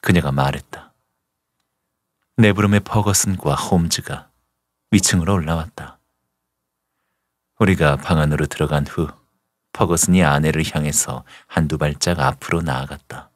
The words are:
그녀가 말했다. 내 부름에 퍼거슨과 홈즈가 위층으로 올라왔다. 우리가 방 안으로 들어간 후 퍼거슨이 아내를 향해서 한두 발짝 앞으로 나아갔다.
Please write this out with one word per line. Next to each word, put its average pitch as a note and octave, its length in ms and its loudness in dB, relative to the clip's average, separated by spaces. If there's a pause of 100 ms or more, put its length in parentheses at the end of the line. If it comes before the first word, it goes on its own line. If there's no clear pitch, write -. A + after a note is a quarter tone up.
그녀가 - 300 2
말했다. - 640 -4 (1400)
내 G#2+ 160 6
부름에 G2+ 260 4
퍼거슨과 G2 760 0
홈즈가 - 760 -2 (600)
위층으로 F#2 420 0
올라왔다. E2 680 -6 (1600)
우리가 F#2 380 4
방 D#2+ 220 0
안으로 D2+ 260 0
들어간 C#2+ 400 -2
후 D#2 220 -4 (680)
퍼거슨이 F2+ 500 2
아내를 D2+ 480 2
향해서 D2 520 -4 (240)
한두 D#2 320 -2
발짝 D2+ 400 -2
앞으로 C#2 420 -2
나아갔다. C#2+ 760 -8